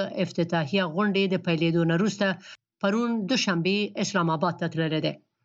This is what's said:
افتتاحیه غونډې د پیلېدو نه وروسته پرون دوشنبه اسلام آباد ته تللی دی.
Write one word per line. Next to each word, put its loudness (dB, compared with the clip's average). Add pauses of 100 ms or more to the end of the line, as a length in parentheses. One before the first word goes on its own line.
(240)
افتتاحیه -2 (100)
غونډې 2
د -2
پیلېدو 2
نه 4
وروسته 2 (540)
پرون 0 (160)
دوشنبه 2 (300)
اسلام 2
آباد 0 (100)
ته -2
تللی 0
دی. -2 (300)